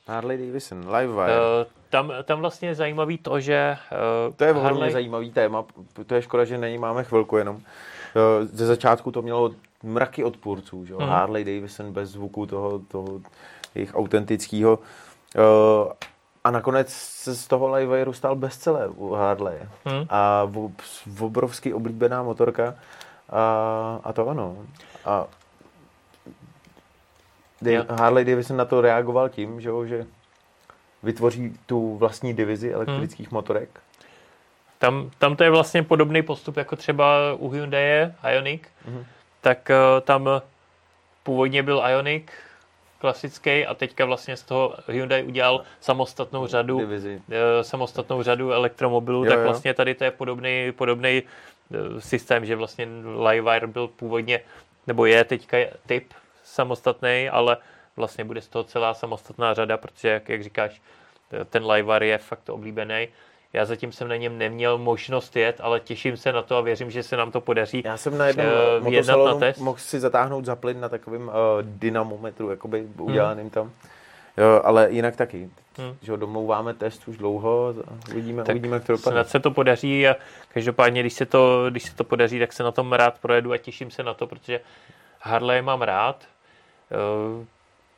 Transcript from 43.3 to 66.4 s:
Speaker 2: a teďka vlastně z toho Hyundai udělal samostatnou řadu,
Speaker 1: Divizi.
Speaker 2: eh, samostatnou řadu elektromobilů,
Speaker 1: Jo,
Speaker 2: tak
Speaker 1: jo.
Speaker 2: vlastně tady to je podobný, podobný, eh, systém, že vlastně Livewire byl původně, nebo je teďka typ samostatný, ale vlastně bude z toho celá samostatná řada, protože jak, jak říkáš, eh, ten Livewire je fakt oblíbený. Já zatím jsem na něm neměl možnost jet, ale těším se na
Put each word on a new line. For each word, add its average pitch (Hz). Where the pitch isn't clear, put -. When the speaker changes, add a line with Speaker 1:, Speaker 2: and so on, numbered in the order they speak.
Speaker 2:
a 117
teďka 131
vlastně 127
z -
toho 131
Hyundai 131
udělal 127
samostatnou 131
řadu, 123
Speaker 1:
Divizi. 101
Speaker 2:
eh, 117
samostatnou 127
řadu 123
elektromobilů, 123
Speaker 1:
Jo, 113
Speaker 2:
tak 120
Speaker 1:
jo. 117
Speaker 2:
vlastně 120
tady 131
to 131
je 127
podobný, 127
podobný, 127
eh, 107
systém, 117
že 110
vlastně 113
Livewire 113
byl 117
původně, 117
nebo 117
je 117
teďka -
typ 127
samostatný, 127
ale 120
vlastně 113
bude 113
z -
toho 117
celá 117
samostatná 113
řada, 110
protože -
jak, 107
jak 110
říkáš, 104
eh, 104
ten 110
Livewire 107
je 107
fakt -
oblíbený. 110
Já 107
zatím 113
jsem 120
na 120
něm 117
neměl 117
možnost 120
jet, 117
ale 117
těším 120
se 131
na 117